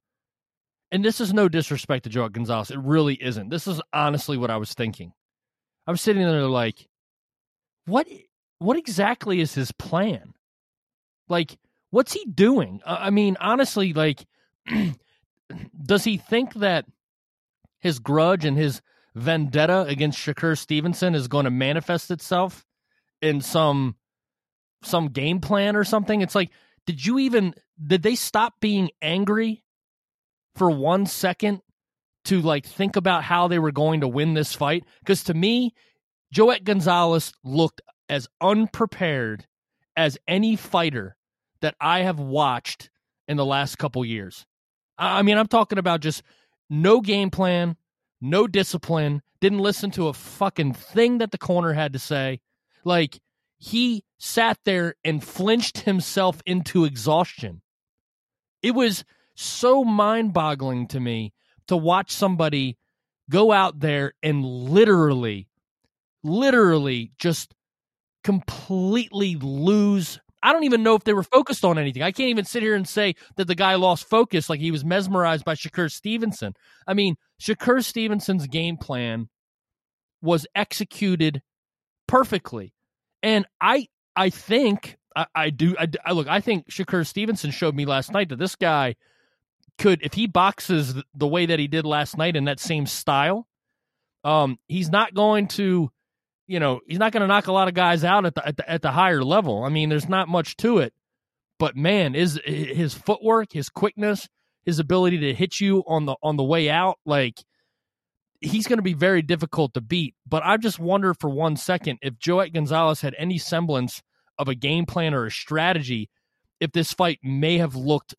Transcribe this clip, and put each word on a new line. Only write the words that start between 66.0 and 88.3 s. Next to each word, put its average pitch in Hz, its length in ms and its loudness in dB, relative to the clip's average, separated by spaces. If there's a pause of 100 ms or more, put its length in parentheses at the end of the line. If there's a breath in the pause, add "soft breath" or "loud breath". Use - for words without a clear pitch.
literally 165 960 2
just - 360 -4 (680)
completely 196 1120 -2
lose. 180 840 0 (240)
I 269 100 4
don't 320 120 2
even 240 180 2
know 220 140 6
if 202 80 -2
they 214 100 2
were 196 80 0
focused 262 420 2
on 170 140 4
anything. 139 240 -2
I 185 100 0
can't 254 180 -2
even 214 140 0
sit 233 180 -4
here 214 120 2
and 190 140 -2
say 202 260 0 (220 soft breath)
that 190 100 -2
the 175 80 0
guy 190 220 4
lost 180 320 2
focus, 214 420 2
like 147 100 -2
he 165 100 -2
was 147 140 -4
mesmerized 180 600 0
by 160 100 -2
Shakur 160 360 -4
Stevenson. 214 640 -6 (320 soft breath)
I 190 80 -2
mean, 196 220 2 (240)
Shakur 240 440 0
Stevenson's 202 640 -2
game 165 280 -4
plan 117 520 -6 (920)
was 160 340 0
executed 180 880 -2 (640)
perfectly. 175 680 0 (480)
And 214 240 2 (140)
I, 233 260 2 (300)
I 185 140 2
think, 220 680 -2 (180)
I, 160 200 -2
I 156 160 0
do, 156 280 2
I, 165 100 -2 (160)
I, 170 80 -2
look, 160 160 0
I 180 120 0
think 202 280 -2
Shakur 185 380 -4
Stevenson 202 460 -4
showed 151 220 -2
me 143 120 -2
last 135 260 -2
night 190 180 0